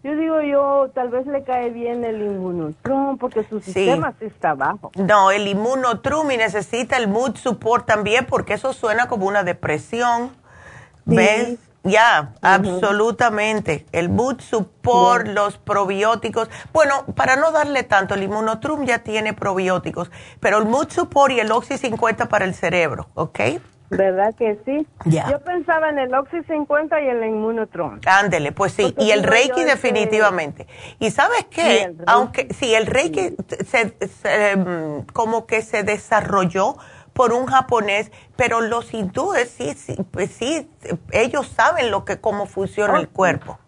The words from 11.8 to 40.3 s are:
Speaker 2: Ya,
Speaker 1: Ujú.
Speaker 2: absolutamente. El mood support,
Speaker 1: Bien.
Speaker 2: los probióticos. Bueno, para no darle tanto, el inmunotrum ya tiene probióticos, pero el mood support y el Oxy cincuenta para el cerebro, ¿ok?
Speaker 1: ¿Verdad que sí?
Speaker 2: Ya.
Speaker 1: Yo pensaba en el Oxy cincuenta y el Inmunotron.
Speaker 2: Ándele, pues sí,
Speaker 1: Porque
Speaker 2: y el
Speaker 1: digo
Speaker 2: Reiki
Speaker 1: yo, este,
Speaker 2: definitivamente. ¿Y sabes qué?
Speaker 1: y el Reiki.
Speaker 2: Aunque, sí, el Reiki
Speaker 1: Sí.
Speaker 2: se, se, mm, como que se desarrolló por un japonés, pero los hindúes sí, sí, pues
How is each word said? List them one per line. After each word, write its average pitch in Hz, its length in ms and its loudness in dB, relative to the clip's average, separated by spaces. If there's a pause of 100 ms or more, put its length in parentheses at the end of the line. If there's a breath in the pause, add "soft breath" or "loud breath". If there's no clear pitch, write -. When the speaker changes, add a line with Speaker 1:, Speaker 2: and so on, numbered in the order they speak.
Speaker 2:
Ya, 190 520 4
Speaker 1:
Ujú. - 100 -10 (480)
Speaker 2:
absolutamente. 214 1000 0
El 175 180 -2
mood 240 320 0
support, 240 800 2
Speaker 1:
Bien. 208 120 -6
Speaker 2:
los 202 220 0
probióticos. 208 920 -2 (240 loud breath)
Bueno, 277 320 2 (100)
para 262 200 4
no 311 160 2
darle 294 320 0
tanto, 196 320 2
el 196 80 -2
inmunotrum 220 640 -4
ya 240 140 0
tiene 214 340 -4
probióticos, 185 760 -4 (280 loud breath)
pero 208 200 2
el 220 60 2
mood 277 240 0
support 277 420 2
y 240 80 0
el 214 120 0
Oxy 254 260 -2
cincuenta 226 500 -2
para 202 180 2
el 185 80 -4
cerebro, 165 640 -2
¿ok? - 240 -6 (520)
Speaker 1:
¿Verdad 190 440 2
que 214 300 -2
sí? 294 200 -2 (200)
Speaker 2:
Ya. 160 260 2
Speaker 1:
Yo 285 80 -2
pensaba 320 500 -2
en 294 80 -2
el 254 160 -2
Oxy 285 300 -4
cincuenta 302 580 0
y 277 60 -2
el 240 180 -2
Inmunotron. 214 800 -4
Speaker 2:
Ándele, 185 460 2
pues 196 220 -2
sí, 208 100 0
Speaker 1:
Porque 262 200 0
Speaker 2:
y 214 80 4
el 208 100 4
Speaker 1:
digo - 120 2
Speaker 2:
Reiki 254 160 4
Speaker 1:
yo, - 120 -2
este, 311 100 2
Speaker 2:
definitivamente. 208 960 0 (320 loud breath)
¿Y 226 100 0
sabes 415 400 0
qué? 330 120 -4
Speaker 1:
y 277 180 4
el 180 180 -4
Reiki. 165 80 -16
Speaker 2:
Aunque, 247 480 2
sí, 233 220 0
el 220 100 2
Reiki 320 440 0
Speaker 1:
Sí. - 360 -8
Speaker 2:
se, 220 420 -2
se, 202 500 0
mm, 160 540 -4
como 226 360 -2
que 220 160 -2
se 214 180 -4
desarrolló 202 960 0 (380 loud breath)
por 240 200 2
un 247 140 -2
japonés, 220 640 0 (260 loud breath)
pero 226 240 0
los 233 320 -4
hindúes 240 560 -2
sí, - 240 -8
sí, - 240 -12 (140)
pues 190 200 -4